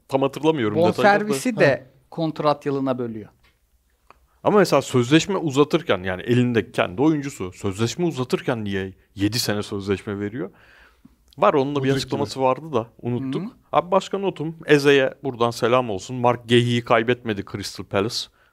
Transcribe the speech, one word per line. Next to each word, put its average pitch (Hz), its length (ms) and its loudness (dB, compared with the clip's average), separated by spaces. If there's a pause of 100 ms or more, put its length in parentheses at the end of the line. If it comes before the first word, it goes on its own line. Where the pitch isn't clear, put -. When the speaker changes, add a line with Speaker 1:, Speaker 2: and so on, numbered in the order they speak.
Speaker 1:
tam 135 140 0
hatırlamıyorum 139 560 0
detayları 175 200 2
da. - 60 0 (260)
Speaker 2:
Bonservisi 214 280 -2
de 180 120 6
Speaker 3:
Ha. - 240 -2 (180)
Speaker 2:
kontrat 151 540 -2
yılına 135 340 -2
bölüyor. 113 300 -8 (1120)
Speaker 1:
Ama 180 140 4
mesela 156 240 4
sözleşme 151 560 2
uzatırken, 143 640 0
yani 92 180 -4
elinde 123 500 2
kendi 107 300 -2
oyuncusu, 143 520 -2
sözleşme 113 520 -4
uzatırken 131 580 -4
niye 95 300 -4 (220)
yedi 107 240 -2
sene 104 240 -2
sözleşme 98 560 -6
veriyor? 120 300 -6 (880)
Var, 196 160 4
onun 143 220 2
da 135 80 -2
bir 135 60 0
Speaker 3:
Modric 135 60 2 (100)
Speaker 1:
açıklaması 139 300 -4
Speaker 3:
gibi. 135 80 -4
Speaker 1:
vardı 143 300 0
da 117 140 0 (140)
unuttuk. 131 400 -4
Speaker 2:
Hı 196 60 -8
hı. - 40 -14 (200)
Speaker 1:
Abi 165 200 0
başka 196 260 0
notum, 165 380 -6 (100)
Eze'ye 143 480 4 (100)
buradan 117 280 0
selam 123 380 2
olsun. 101 260 -6
Mark 120 340 0
Gehi'yi 120 340 4
kaybetmedi 113 680 0
Crystal 98 340 -10
Palace. 104 300 -2 (380)